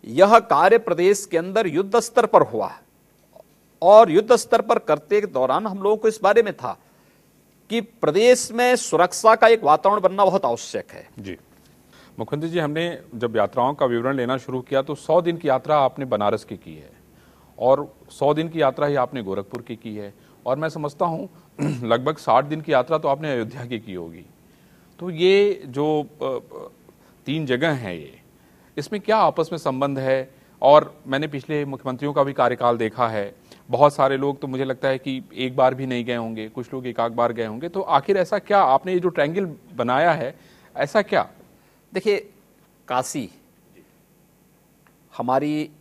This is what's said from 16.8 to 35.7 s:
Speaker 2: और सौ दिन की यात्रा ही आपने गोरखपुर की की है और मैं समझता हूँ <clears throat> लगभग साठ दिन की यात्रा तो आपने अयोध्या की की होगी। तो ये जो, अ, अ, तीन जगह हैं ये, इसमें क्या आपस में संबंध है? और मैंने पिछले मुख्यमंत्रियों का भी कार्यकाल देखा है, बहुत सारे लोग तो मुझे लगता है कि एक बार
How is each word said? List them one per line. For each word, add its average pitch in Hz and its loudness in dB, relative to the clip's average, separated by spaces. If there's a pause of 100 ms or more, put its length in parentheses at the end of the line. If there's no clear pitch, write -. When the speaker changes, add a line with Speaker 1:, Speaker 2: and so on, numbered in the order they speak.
Speaker 2:
और 135 2 (160)
सौ 143 -2
दिन 160 -4
की 160 -4
यात्रा 143 0
ही 143 -2
आपने 127 -4
गोरखपुर 98 -8
की 117 -12
की 107 -14
है 101 -14 (320)
और 131 -2
मैं 156 -6
समझता 147 -6
हूँ 170 -6 (300)
<clears throat> - -4
लगभग 127 -2
साठ 131 2
दिन 156 -8
की 151 -4
यात्रा 135 2
तो 151 -4
आपने 143 -4
अयोध्या 120 -6
की 120 -8
की 101 -14
होगी। 85 -14 (720)
तो 175 -10
ये 190 2
जो, 147 -2 (140)
अ, - -6
अ, 135 -10 (560)
तीन 151 -6
जगह 131 0
हैं 117 -6
ये, 73 -16 (560)
इसमें 190 -8
क्या 214 0
आपस 165 0
में 170 -8
संबंध 139 -4
है? 131 -2 (260)
और 147 4
मैंने 139 -4
पिछले 147 -6
मुख्यमंत्रियों 139 -8
का 143 2
भी 139 -2
कार्यकाल 120 0
देखा 113 -2
है, 101 -6 (340)
बहुत 143 4
सारे 135 2
लोग 139 -4
तो 139 -10
मुझे 131 -4
लगता 131 -4
है 131 0
कि 131 -8 (100)
एक 127 -6
बार 131 4